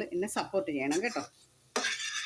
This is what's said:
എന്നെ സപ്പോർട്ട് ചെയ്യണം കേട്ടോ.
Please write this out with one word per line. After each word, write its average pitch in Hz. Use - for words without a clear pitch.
എന്നെ 185
സപ്പോർട്ട് 190
ചെയ്യണം 143
കേട്ടോ. 226